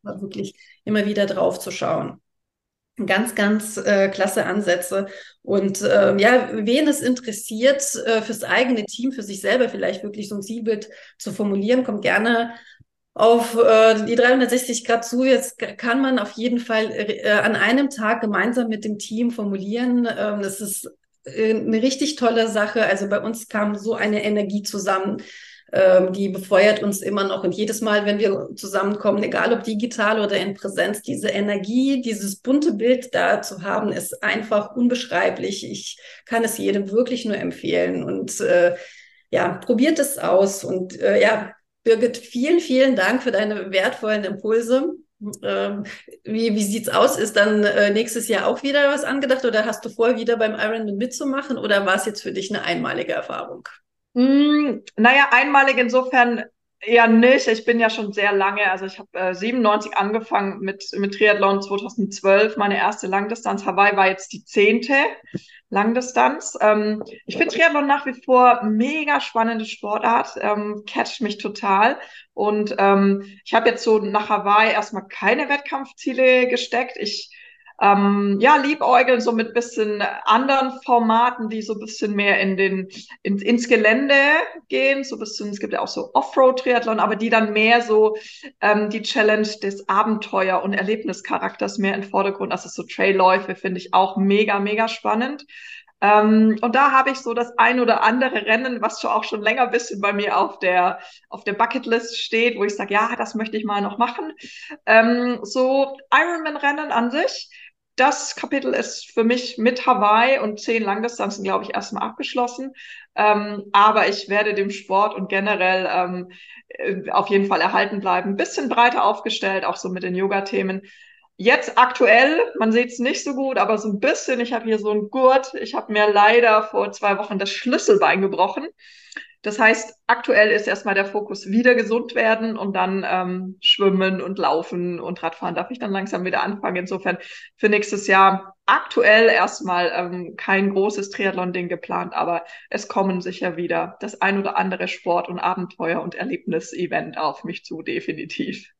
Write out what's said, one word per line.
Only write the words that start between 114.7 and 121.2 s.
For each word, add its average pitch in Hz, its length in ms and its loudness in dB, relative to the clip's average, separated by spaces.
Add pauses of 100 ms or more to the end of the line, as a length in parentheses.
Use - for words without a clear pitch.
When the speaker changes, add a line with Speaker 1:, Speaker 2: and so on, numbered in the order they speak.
Speaker 2:
und 190 140 -8
generell, 185 600 0
ähm, 180 400 -4 (380)
äh, - 400 -6
auf - 200 0
jeden 196 180 2
Fall 190 120 0
erhalten 196 400 0
bleiben. 185 320 -2
Ein 196 60 -4
bisschen 302 320 -4
breiter 240 340 4
aufgestellt, 202 640 -2
auch 175 120 -4
so 190 120 -8
mit 180 140 -6
den 180 100 -4
Yoga-Themen. 196 720 -2 (540)